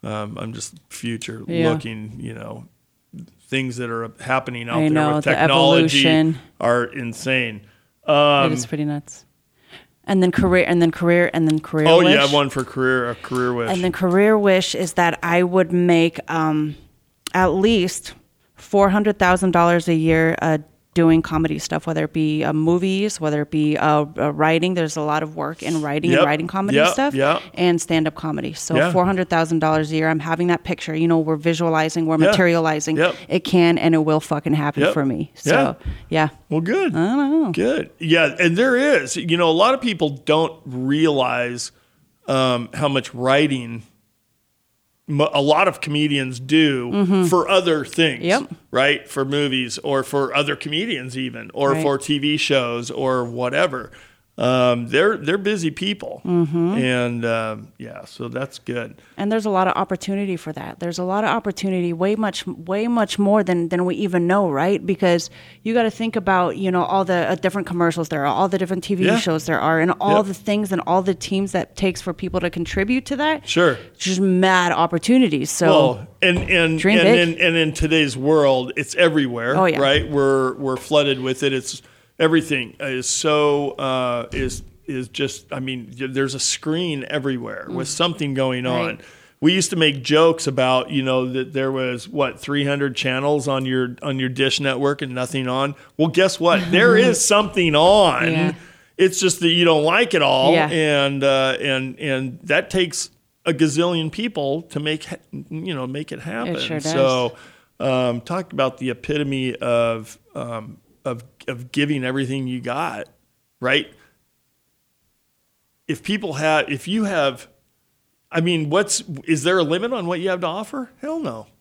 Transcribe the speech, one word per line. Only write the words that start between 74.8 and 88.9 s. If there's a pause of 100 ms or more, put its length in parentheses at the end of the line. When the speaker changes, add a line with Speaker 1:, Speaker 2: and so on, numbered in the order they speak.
Speaker 2:
So
Speaker 1:
Well, (140)
and, (100)
and,
Speaker 2:
dream
Speaker 1:
and
Speaker 2:
big.
Speaker 1:
in,
and
in
today's
world,
it's
everywhere,
Speaker 2:
Oh,
yeah.
Speaker 1:
right?
We're,
we're
flooded
with
it.
It's, (380)
everything
is
so,
uh,
is, (240)
is
just,
I
mean,
y-,
there's
a
screen
everywhere
with
Speaker 2:
Mm.
Speaker 1:
something
going
on.
Speaker 2:
Right. (380)